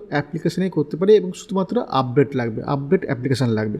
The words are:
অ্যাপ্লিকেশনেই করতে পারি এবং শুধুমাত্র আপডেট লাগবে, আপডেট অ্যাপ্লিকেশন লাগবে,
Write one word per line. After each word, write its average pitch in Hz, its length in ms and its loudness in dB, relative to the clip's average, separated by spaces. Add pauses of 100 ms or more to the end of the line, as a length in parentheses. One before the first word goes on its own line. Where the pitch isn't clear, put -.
অ্যাপ্লিকেশনেই 170 600 -2
করতে 151 280 -2
পারি 196 180 6
এবং 185 180 2
শুধুমাত্র 196 480 -2
আপডেট 131 540 2
লাগবে, 117 280 -2
আপডেট 143 420 0
অ্যাপ্লিকেশন 127 440 0
লাগবে, 107 300 0